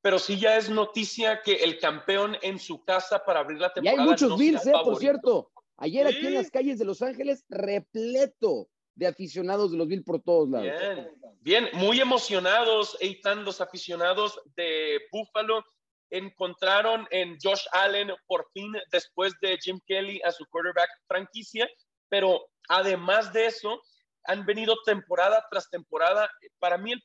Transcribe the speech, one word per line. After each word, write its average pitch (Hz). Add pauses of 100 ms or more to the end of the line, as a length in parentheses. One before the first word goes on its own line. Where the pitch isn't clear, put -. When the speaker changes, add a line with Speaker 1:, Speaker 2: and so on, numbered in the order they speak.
Speaker 1:
Pero 190
sí 202
ya 220
es 214
noticia 214
que 202
el 165
campeón 196
en 190
su -
casa 185
para 180
abrir 151
la 180
Speaker 2:
Y -
hay 180
Speaker 1:
temporada 262
Speaker 2:
muchos 285
Speaker 1:
no 185
Speaker 2:
Bills, 285
Speaker 1:
sea 262
Speaker 2:
eh, -
por 320
Speaker 1:
favorito. 208
Speaker 2:
cierto. 254 (240)
Ayer 247
aquí 269
en -
Speaker 1:
Sí. 370
Speaker 2:
las 381
calles 262
de 185
Los 190
Ángeles, 269
repleto 202 (280)
de 175
aficionados 185
de 165
los 165
Bills 180
por 165
todos 165
lados. 117
Speaker 1:
Bien, 180 (320)
bien, 196
muy 214
emocionados, 220
Eitan, 202
los 190
aficionados 180 (160)
de 156 (140)
Buffalo. 214 (460)
Encontraron 196
en 175
Josh -
Allen, 196 (160)
por 165
fin, 202 (180)
después 180
de 190
Jim 185
Kelly, 196
a 175
su 160
quarterback 170 (160)
franquicia. 214 (400)
Pero 190 (200)
además 190
de 220
eso, 220 (440)
han 196
venido 220
temporada 202
tras 190
temporada. 175 (280)
Para 175
mí 208
el 254